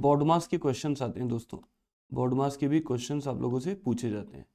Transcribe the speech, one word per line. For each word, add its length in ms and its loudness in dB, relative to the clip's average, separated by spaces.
बॉडमास 460 4
के 100 0
क्वेश्चंस 440 -2
आते 180 -4
हैं 100 -2
दोस्तों, 300 -6
बॉडमास 460 0
के 100 0
भी 120 4
क्वेश्चंस 480 -4
आप 140 -4
लोगों 180 0
से 160 -4
पूछे 340 -2
जाते 280 -8
हैं। 180 -18